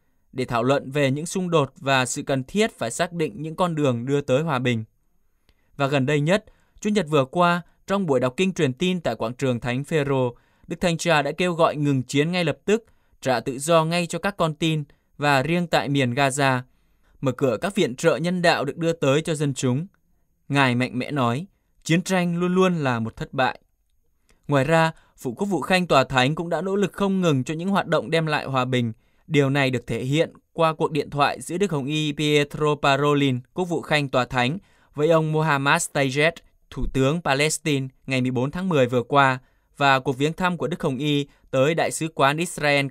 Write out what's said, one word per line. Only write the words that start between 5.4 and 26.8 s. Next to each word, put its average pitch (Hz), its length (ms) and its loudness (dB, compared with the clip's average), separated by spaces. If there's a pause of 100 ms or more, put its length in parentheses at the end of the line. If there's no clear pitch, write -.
Và 139 100 0
gần 135 200 0
đây 151 140 0
nhất, 180 240 0 (360)
Chủ 214 100 -2
nhật 202 180 0
vừa 147 160 2
qua, 175 380 0 (240)
trong 196 200 -2
buổi 131 140 2
đọc 127 160 0
kinh 190 160 0
truyền 135 200 0
tin 180 280 -2
tại 120 140 -4
quảng 120 200 -6
trường 127 260 -2
Thánh 127 240 -4
Phêrô, 135 500 0 (320)
Đức 170 140 -8
Thanh 170 160 0
tra 156 260 2
đã 139 100 -2
kêu 180 200 -2
gọi 160 240 4
ngừng 143 260 0
chiến 147 300 0
ngay 180 120 0
lập 143 200 -2
tức, 220 200 0 (360)
trả 123 200 0
tự 131 180 -6
do 160 260 4
ngay 170 220 -2
cho 165 120 -6
các 196 180 -4
con 160 180 0
tin 156 300 -2 (320)
và 143 260 2
riêng 170 240 -2
tại 143 220 0
miền 135 260 0
Gaza, 135 460 2 (600)
mở - 120 -2
cửa 127 280 0
các 196 140 -4
viện 135 220 0
trợ 160 200 2
nhân 175 260 -2
đạo 151 220 2
được 143 120 -6
đưa 165 160 -2
tới 151 300 0
cho 165 120 -4
dân 143 200 -2
chúng. 135 320 -2 (640)
Ngài 135 260 2
mạnh 123 240 -2
mẽ - 120 -8
nói, 135 360 -2 (380)
"Chiến 170 180 2
tranh 175 360 -2
luôn 180 160 0
luôn 185 200 4
là 131 260 -2
một 110 160 -6
thất - 160 -12
bại." 127 280 -2 (880)
Ngoài 139 160 2
ra, 160 280 2 (240)
Phụ 120 180 -8
Quốc 202 120 -4
vụ 180 140 -2
Khanh 180 260 2
Tòa 135 180 6
Thánh 135 300 2
cũng 170 140 -8
đã 165 120 -2
nỗ 190 160 -2
lực 202 160 0